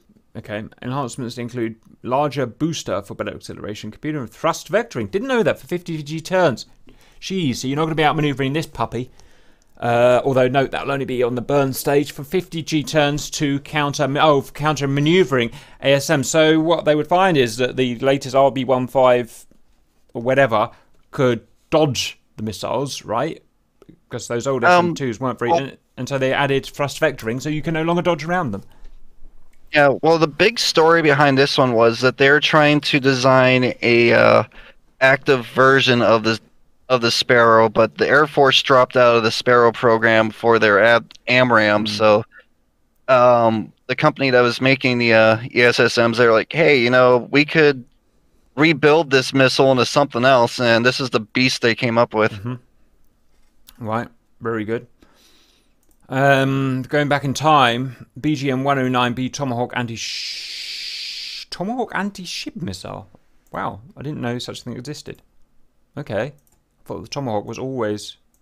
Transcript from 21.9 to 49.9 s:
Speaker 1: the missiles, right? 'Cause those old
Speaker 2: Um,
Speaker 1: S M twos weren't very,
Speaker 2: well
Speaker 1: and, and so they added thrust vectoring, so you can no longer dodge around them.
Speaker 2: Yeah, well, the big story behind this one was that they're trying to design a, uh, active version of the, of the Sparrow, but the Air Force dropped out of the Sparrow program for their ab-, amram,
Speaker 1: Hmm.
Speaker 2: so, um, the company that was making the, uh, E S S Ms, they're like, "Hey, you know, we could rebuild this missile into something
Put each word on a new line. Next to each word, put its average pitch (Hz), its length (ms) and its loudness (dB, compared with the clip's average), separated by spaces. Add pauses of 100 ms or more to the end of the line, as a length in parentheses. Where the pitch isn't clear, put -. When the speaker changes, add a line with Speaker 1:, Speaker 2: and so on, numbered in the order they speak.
Speaker 1:
the 104 60 -10
missiles, 110 600 -8
right? 127 400 -6 (640)
'Cause 120 180 -12
those 120 200 -6
old 131 160 -2
Speaker 2:
Um, 117 80 4
Speaker 1:
S 175 180 2
M 160 60 -6
twos 120 240 -6
weren't 127 200 -6
very, 120 120 -2
Speaker 2:
well 135 120 0
Speaker 1:
and, - 140 -14 (200)
and 127 120 -10
so 139 80 -4
they 131 160 -2
added 139 320 -2
thrust - 340 -8
vectoring, 127 420 -4
so 147 80 -8
you 151 120 -4
can 165 120 -6
no 160 100 -4
longer 170 180 0
dodge 170 220 -2
around 170 280 -4
them. 95 120 -10 (1080)
Speaker 2:
Yeah, 143 280 4
well, 160 180 4
the 160 80 2
big 180 320 0
story 165 420 2
behind 143 360 4
this 131 200 2
one 127 160 2
was 117 280 2
that 127 160 0
they're 143 240 4
trying 147 400 2
to - 180 0
design 127 800 2
a, 117 300 4
uh, 113 320 4 (560)
active 135 480 2
version 127 540 4
of 110 240 4
the, 113 120 0 (520)
of 127 100 2
the 117 100 0
Sparrow, 117 600 4
but 110 280 0
the - 80 0
Air 143 220 2
Force 135 340 2
dropped 127 360 2
out 120 180 4
of 117 80 2
the 110 80 0
Sparrow 120 400 2
program 113 580 2
for 113 300 2
their 104 240 4
ab-, 117 300 2 (160)
amram, 113 540 2
Speaker 1:
Hmm. 110 40 -8
Speaker 2:
so, 107 380 2 (800)
um, 117 640 2 (160)
the 127 80 -4
company 139 340 0
that 123 120 4
was 120 180 0
making 131 380 0
the, 117 160 2
uh, 110 240 4 (180)
E 120 60 2
S 120 180 4
S 120 180 0
Ms, 117 200 0
they're 117 160 4
like, 107 180 0
"Hey, 147 300 2
you 120 80 0
know, 127 420 2
we 139 140 2
could 147 400 0 (720)
rebuild 151 520 2
this 131 240 0
missile 135 380 4
into 123 140 2
something 135 400 0